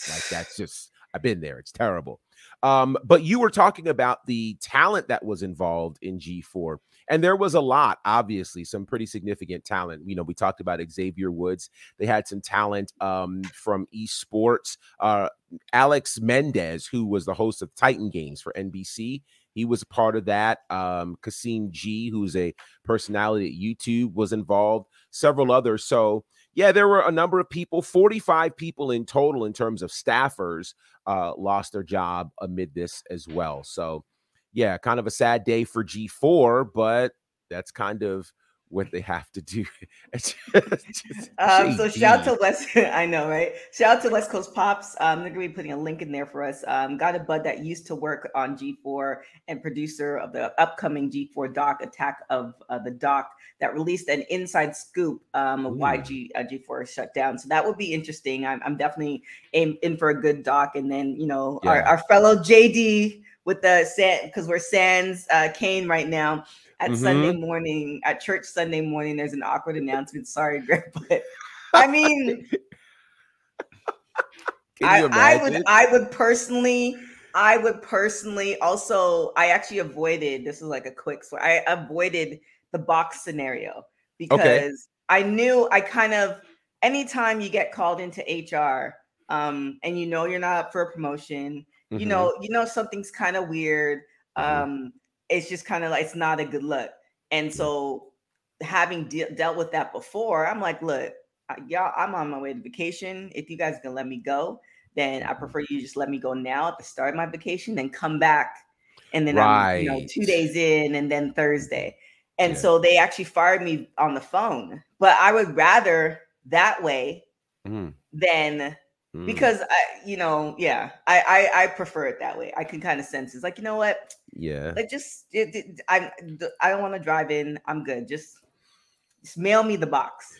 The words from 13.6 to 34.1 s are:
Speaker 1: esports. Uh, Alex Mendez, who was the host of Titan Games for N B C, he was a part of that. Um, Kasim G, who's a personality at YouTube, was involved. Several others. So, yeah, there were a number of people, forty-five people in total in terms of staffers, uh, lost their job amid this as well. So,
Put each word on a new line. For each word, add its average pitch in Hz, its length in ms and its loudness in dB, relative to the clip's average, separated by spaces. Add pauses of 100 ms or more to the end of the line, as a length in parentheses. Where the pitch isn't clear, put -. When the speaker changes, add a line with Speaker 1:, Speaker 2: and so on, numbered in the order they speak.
Speaker 1:
esports. 110 840 -2 (240)
Uh, 104 280 2 (440)
Alex 135 480 2
Mendez, 110 680 0
who 117 180 -4
was 101 220 -2
the 95 80 -4
host 110 280 -4
of 87 120 -14
Titan 110 360 0
Games 73 300 -10
for - 160 -14
N 98 140 -8
B 95 140 -14
C, 127 380 -10 (320)
he 113 100 -4
was 117 180 -2
a - 40 -18
part 110 300 0
of 104 100 -4
that. 104 340 0 (100)
Um, 90 520 -6
Kasim 110 480 -8
G, 107 400 -8
who's 101 260 -4
a 87 180 -2 (300)
personality 104 640 0
at 76 120 -10
YouTube, 117 540 -4
was 104 180 -2
involved. 107 560 0 (220)
Several 139 420 2
others. 120 320 2
So, 110 400 2 (300)
yeah, 190 180 6
there 202 160 6
were 202 120 6
a 170 120 2
number 175 280 2
of 175 100 -6
people, 165 320 -4
forty-five 180 720 4
people 147 340 -6
in 117 140 -2
total 139 400 0
in 104 80 -6
terms 113 300 -4
of 87 80 -8
staffers, 98 840 -2 (320)
uh, 92 300 -2
lost 98 360 -2
their 101 100 -6
job 87 480 -4 (100)
amid 90 340 -8
this 85 360 -8
as 90 160 -12
well. 78 380 -6
So, 80 400 -8 (500)